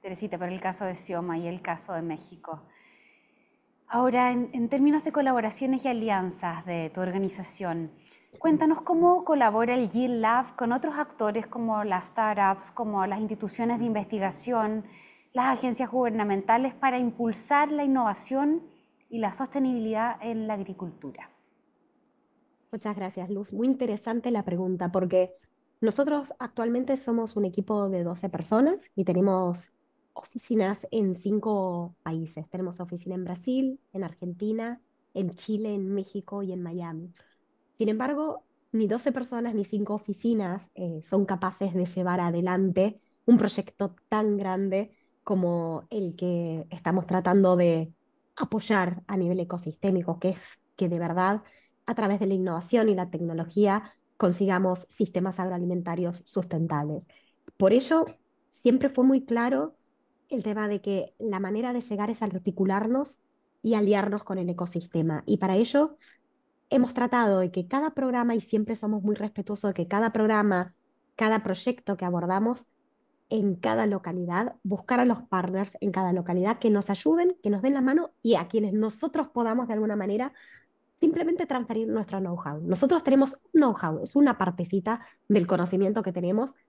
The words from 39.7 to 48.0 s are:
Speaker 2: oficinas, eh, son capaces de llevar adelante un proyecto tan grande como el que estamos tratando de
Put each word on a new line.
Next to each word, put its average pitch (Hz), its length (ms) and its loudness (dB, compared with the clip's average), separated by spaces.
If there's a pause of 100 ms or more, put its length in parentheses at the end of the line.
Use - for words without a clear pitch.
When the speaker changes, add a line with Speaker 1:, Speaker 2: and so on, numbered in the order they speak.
Speaker 2:
oficinas, 208 680 -2 (140)
eh, 165 260 -6
son 196 220 2
capaces 185 500 -4
de 180 120 0
llevar 180 340 -2
adelante 185 800 2 (260)
un 240 120 10
proyecto 202 580 -2 (120)
tan 214 280 2
grande 196 600 -2 (280)
como 175 680 0
el 190 240 -4
que 170 560 -4
estamos 175 360 -2
tratando 185 500 4
de 165 360 2 (440)